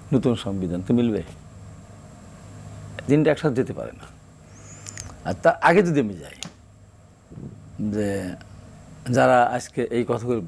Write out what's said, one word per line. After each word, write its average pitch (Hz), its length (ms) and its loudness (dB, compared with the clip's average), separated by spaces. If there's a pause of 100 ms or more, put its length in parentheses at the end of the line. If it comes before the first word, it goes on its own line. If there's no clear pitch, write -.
(140)
নতুন 123 220 2
সংবিধান, 92 520 -4
তো 127 60 2
মিলবে? 117 300 2 (1800)
তিনটা 147 240 6
একসাথে 143 240 0
যেতে 120 180 0
পারে 57 180 -8
না। - 120 -18 (1300)
আর 92 120 -2
তার 165 200 6
আগে 175 220 6
যদি 160 160 2
আমি 107 140 0
যাই, 78 220 -14 (1600)
যে 98 440 -2 (800)
যারা 127 320 6
আজকে 123 380 -2
এই 117 240 0
কথাগুলো 120 400 -2